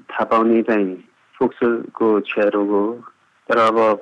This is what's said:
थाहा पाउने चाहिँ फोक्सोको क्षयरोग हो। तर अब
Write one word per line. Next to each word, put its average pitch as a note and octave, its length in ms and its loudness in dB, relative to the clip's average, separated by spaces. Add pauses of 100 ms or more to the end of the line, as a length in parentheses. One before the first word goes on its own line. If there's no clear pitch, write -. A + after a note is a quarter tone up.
(100)
थाहा - 140 -4
पाउने A2+ 380 2
चाहिँ G2+ 420 -2 (340)
फोक्सोको A#2 840 -2
क्षयरोग G#2 480 -2
हो। G#2+ 360 -2 (460)
तर A#2 80 2
अब A2 440 2